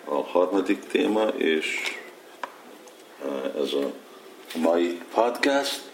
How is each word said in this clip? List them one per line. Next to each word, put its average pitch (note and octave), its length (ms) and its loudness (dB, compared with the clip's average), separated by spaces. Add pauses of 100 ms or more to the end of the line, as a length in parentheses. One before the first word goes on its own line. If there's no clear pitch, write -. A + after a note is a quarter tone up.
a D2 100 -4
harmadik F2+ 720 2
téma, G#2+ 400 2
és, - 540 0 (1400)
ö, C#2 380 -4
ez C#2 100 -2
a C#2 180 0 (680)
mai E2+ 440 2 (140)
podcast B2 680 2 (140)